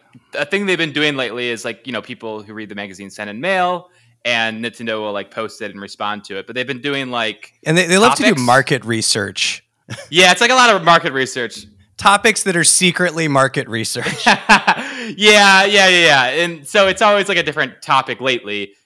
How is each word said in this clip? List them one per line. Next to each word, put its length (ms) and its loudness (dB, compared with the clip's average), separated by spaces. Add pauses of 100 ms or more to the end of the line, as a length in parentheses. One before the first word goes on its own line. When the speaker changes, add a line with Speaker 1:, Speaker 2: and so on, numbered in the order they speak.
(340)
Speaker 1:
a 120 -4
thing 200 -4
they've 120 0
been 160 -4
doing 240 0
lately 320 -4
is, 160 -8
like, 200 -10
you 80 -10
know, 80 -6
people 400 -12
who 120 -20
read 160 -14
the 40 -18
magazine 380 -14
send 180 -12
in 120 -12
mail, 480 -4 (360)
and 380 -2
Nintendo 380 -8
will, 100 -6
like, 180 -8
post 320 -12
it 80 -10
and 100 -16
respond 440 -10
to 140 -14
it. 100 -12
But 80 -16
they've 100 -6
been 160 -10
doing, 300 -6
like, 420 -6 (120)
Speaker 2:
And 120 0
they, 80 2
they 140 2
love 160 4
to 80 -2
do 60 4
Speaker 1:
topics. 120 2
Speaker 2:
market 440 2
research. 760 -4 (240)
<laughs> 220 -16
Speaker 1:
Yeah, 220 6
it's, 100 0
like, 100 4
a 40 2
lot 180 6
of 100 0
market 300 4
research. 520 -6 (320)
Speaker 2:
Topics 460 2
that 120 -2
are 80 2
secretly 640 0
market 400 2
research. 400 -6
Speaker 1:
<laughs> 180 -8
Yeah, 800 0 (100)
yeah, 500 6
yeah, 240 4
yeah. 380 6
And 400 -4
so 200 2
it's 160 0
always, 240 2
like, 100 -2
a 60 2
different 400 -6
topic 360 0
lately. 540 -4 (120)